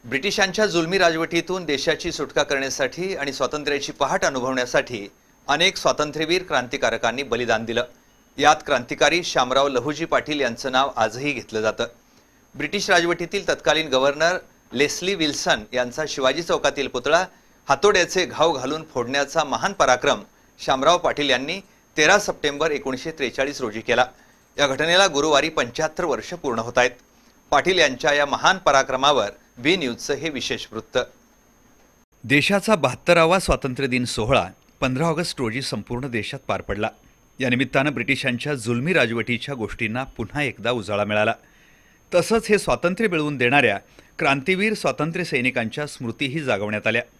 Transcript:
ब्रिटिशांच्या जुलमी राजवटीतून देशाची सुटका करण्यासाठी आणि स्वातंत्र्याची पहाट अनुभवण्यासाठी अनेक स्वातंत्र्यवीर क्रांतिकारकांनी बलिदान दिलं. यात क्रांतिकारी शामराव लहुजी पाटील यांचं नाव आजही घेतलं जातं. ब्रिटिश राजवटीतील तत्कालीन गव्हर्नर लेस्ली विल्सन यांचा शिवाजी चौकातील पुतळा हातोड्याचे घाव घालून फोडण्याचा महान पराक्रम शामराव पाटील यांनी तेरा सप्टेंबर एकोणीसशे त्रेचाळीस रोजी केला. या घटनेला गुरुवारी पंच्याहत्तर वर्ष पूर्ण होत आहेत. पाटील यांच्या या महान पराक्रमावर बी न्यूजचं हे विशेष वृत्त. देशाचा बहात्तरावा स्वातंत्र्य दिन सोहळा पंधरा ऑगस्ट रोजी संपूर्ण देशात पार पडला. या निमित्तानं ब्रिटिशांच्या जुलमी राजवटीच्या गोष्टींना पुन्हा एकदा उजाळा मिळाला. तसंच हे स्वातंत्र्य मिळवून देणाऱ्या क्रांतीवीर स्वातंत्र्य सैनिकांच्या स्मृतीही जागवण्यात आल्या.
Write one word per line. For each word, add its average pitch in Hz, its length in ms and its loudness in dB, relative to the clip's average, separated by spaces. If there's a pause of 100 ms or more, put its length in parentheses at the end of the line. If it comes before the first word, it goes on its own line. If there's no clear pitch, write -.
ब्रिटिशांच्या 185 600 0
जुलमी 170 320 0
राजवटीतून 170 680 0
देशाची 151 460 -2
सुटका 147 320 -2
करण्यासाठी 139 720 -4
आणि 139 180 -6
स्वातंत्र्याची 143 580 -2
पहाट 160 340 -2
अनुभवण्यासाठी 127 840 -2 (400)
अनेक 165 300 2
स्वातंत्र्यवीर 151 680 0
क्रांतिकारकांनी 123 800 -2
बलिदान 117 420 0
दिलं. 117 200 -2 (520)
यात 147 180 6 (100)
क्रांतिकारी 147 580 0
शामराव 135 440 2
लहुजी 143 380 -2
पाटील 147 340 -2
यांचं 127 320 -2
नाव 131 240 2
आजही 120 360 0
घेतलं 110 300 -6
जातं. 110 260 0 (680)
ब्रिटिश 151 340 -4
राजवटीतील 175 600 2
तत्कालीन 156 380 0
गव्हर्नर 143 500 2 (360)
लेस्ली 147 420 0
विल्सन 151 480 -2 (100)
यांचा 123 340 -4
शिवाजी 139 360 0
चौकातील 143 440 -2
पुतळा 143 360 0 (440)
हातोड्याचे 180 580 4
घाव 143 260 2
घालून 143 320 -6 (100)
फोडण्याचा 139 500 -2
महान 143 300 -4
पराक्रम 131 500 2 (360)
शामराव 143 380 2
पाटील 147 320 -2
यांनी 131 300 0 (380)
तेरा 160 220 6
सप्टेंबर 156 520 -2
एकोणीसशे 135 400 -6
त्रेचाळीस 143 500 -4
रोजी 110 200 -6
केला. 120 240 2 (520)
या 143 100 2
घटनेला 165 400 4
गुरुवारी 147 420 2
पंच्याहत्तर 156 560 -4
वर्ष 123 280 -4
पूर्ण 135 260 -4
होत 120 180 -2
आहेत. 127 140 4 (600)
पाटील 160 280 2
यांच्या 147 340 2
या 143 120 2
महान 151 320 2
पराक्रमावर 135 720 2 (280)
बी 147 180 2
न्यूजचं 135 380 -4
हे 139 160 -4
विशेष 123 420 -6
वृत्त. 110 260 -6 (1300)
देशाचा 165 520 2
बहात्तरावा 165 640 4
स्वातंत्र्य 135 480 -2
दिन 123 180 0
सोहळा 113 400 2 (340)
पंधरा 131 280 0
ऑगस्ट 165 320 -4
रोजी 120 220 -4
संपूर्ण 123 460 -8
देशात 117 320 -6
पार 95 220 -4
पडला. 104 280 -4 (500)
या 131 100 -2
निमित्तानं 135 440 0
ब्रिटिशांच्या 123 600 -2
जुलमी 123 400 -2
राजवटीच्या 120 600 0
गोष्टींना 113 480 -6
पुन्हा 131 400 -6
एकदा 113 280 -2
उजाळा 104 320 -2
मिळाला. 107 300 2 (840)
तसंच 220 340 2
हे 208 80 6
स्वातंत्र्य 180 520 0
मिळवून 151 280 -2
देणाऱ्या 120 400 4 (420)
क्रांतीवीर 180 540 2
स्वातंत्र्य 165 520 -2
सैनिकांच्या 127 600 -2
स्मृतीही 131 520 -6
जागवण्यात 107 480 -2
आल्या. 117 160 0 (160)